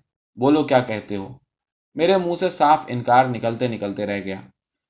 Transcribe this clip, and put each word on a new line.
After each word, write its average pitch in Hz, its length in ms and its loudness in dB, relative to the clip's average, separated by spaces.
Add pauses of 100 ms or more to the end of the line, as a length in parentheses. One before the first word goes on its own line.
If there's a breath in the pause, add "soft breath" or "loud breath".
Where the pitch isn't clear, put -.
(360)
بولو 147 280 2
کیا 135 160 2
کہتے 107 360 -6
ہو؟" 98 220 -10 (580)
میرے 175 220 2
منہ 175 180 -2
سے 180 140 -2
صاف 151 380 2
انکار 123 380 2
نکلتے 117 420 -4
نکلتے 104 380 -6
رہ 101 180 -4
گیا۔ 95 180 -8 (480)